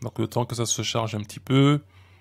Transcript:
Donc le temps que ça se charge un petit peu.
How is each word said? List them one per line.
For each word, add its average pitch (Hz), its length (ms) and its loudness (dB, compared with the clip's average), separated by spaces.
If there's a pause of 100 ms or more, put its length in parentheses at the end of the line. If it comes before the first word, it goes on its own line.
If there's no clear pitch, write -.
Donc 117 160 -8
le 113 80 0
temps 120 180 0
que 117 100 -8
ça 117 120 -2
se - 160 -2
charge 110 320 -2
un 107 60 -4
petit - 200 -12
peu. 139 420 4 (380)